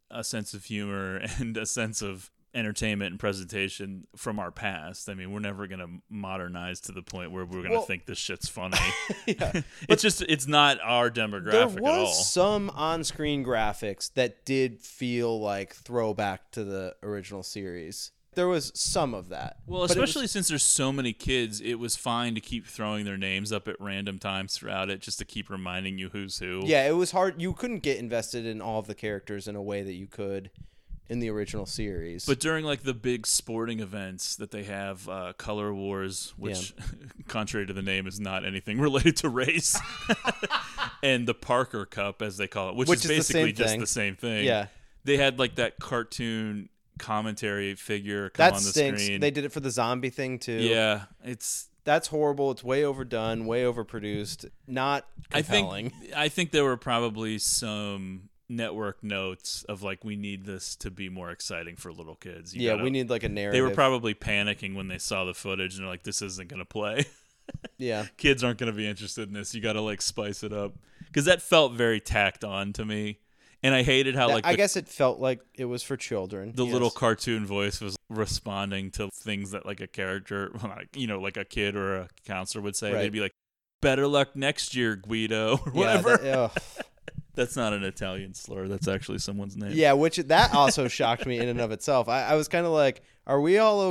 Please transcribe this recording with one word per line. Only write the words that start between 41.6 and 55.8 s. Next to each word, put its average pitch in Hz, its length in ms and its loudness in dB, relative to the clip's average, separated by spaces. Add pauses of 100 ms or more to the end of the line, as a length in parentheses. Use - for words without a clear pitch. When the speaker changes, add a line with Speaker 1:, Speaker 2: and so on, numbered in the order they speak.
Speaker 1:
Cup, 101 360 -4
as 101 140 -6
they 101 100 -2
call 95 240 -2
it, 95 60 -6
which 131 120 2
Speaker 2:
Which 175 120 6
Speaker 1:
is - 40 0
Speaker 2:
is 165 40 0
the 151 80 4
Speaker 1:
basically 160 340 4
Speaker 2:
same 104 60 -2
Speaker 1:
just 113 140 4
Speaker 2:
thing. 110 100 2
Speaker 1:
the 110 60 -2
same 101 300 0
thing. 110 280 0
Speaker 2:
Yeah. 107 220 4 (380)
Speaker 1:
They 143 120 4
had, 135 220 4
like, 127 180 2
that 120 240 0
cartoon 113 880 -4 (300)
commentary 104 760 -2
figure 101 560 -4
come - 140 4
Speaker 2:
That 185 100 10
Speaker 1:
on 196 80 0
the 202 60 2
Speaker 2:
stinks. 139 360 2
Speaker 1:
screen. 101 160 0
Speaker 2:
They 147 100 4
did 139 140 -2
it 143 80 -6
for 156 80 -6
the 135 100 -2
zombie 123 400 0
thing, 127 280 -4
too. - 220 -6
Speaker 1:
Yeah, 110 420 4 (220)
it's - 440 -6 (160)
Speaker 2:
That's 156 240 4
horrible. 143 420 2
It's 120 120 -6
way 131 220 2
overdone, 117 640 -2
way 117 160 2
overproduced, 107 840 -4 (200)
not 131 400 0 (260)
Speaker 1:
I 147 100 2
think, 190 280 2
Speaker 2:
compelling. 123 220 -4 (220)